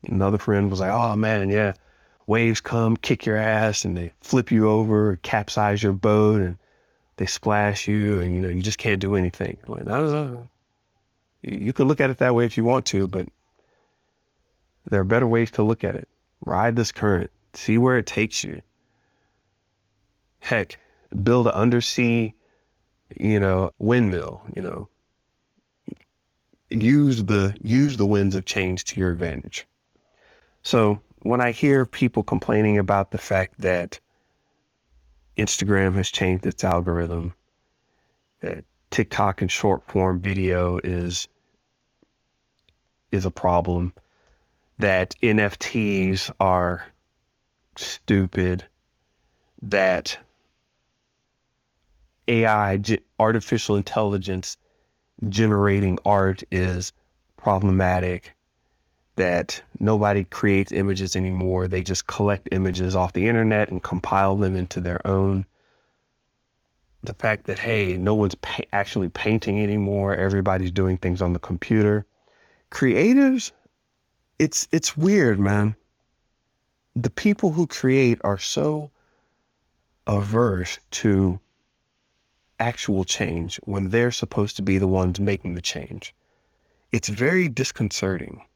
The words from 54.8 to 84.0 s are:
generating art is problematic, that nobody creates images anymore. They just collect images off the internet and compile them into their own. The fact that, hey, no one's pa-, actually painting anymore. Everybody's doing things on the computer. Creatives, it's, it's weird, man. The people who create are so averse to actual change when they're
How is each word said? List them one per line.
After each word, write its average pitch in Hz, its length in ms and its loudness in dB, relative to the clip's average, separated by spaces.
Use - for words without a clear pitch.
generating 101 760 2
art 95 460 2
is 90 440 -4
problematic, 92 960 0
that 87 440 -2
nobody 104 440 2
creates 98 480 0
images 98 440 -2
anymore. 92 520 -2
They 92 160 -4
just 90 240 -6
collect 101 440 -2
images 92 440 0
off 90 180 0
the 95 140 0
internet 110 420 2
and 92 140 -6
compile 98 520 0
them 95 200 0
into 90 260 -6
their 87 240 -6
own. 95 400 0
The 113 100 -10
fact 107 320 -4
that, 95 140 -6
hey, 104 380 -2
no 101 180 0
one's 101 180 0
pa-, - 300 -10
actually 98 360 -2
painting 107 520 -2
anymore. 101 540 0
Everybody's 95 560 0
doing 92 260 0
things 90 240 -2
on 87 120 0
the 87 60 -2
computer. 104 640 0
Creatives, 233 800 2
it's, - 320 -2
it's - 260 -4
weird, 151 420 4
man. 104 360 2
The 120 160 -2
people 202 400 0
who 160 160 0
create 131 560 2
are 98 160 0
so 151 500 -4
averse 101 720 0
to 95 480 2
actual 107 420 -2
change 85 600 -4
when 98 260 -4
they're 120 220 2